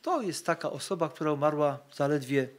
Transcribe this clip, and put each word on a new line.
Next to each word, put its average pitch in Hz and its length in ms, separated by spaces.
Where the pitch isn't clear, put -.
To 320 200
jest 175 240
taka 160 240
osoba, 160 380
która 156 240
umarła 147 460
zaledwie 139 540